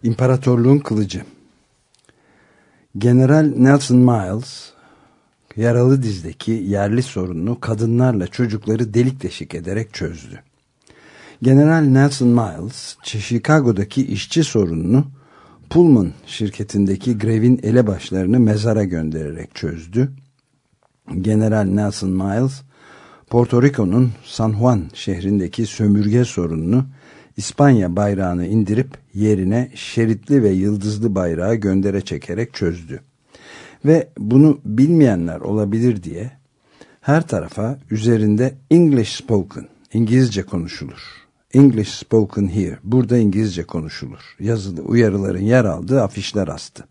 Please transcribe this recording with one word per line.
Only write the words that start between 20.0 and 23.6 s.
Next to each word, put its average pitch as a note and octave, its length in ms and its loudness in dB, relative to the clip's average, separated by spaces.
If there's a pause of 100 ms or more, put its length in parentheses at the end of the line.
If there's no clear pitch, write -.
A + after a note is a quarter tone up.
General G#2+ 420 0
Nelson G2 460 -4
Miles, G2 520 -4 (680)
Porto A#2+ 340 2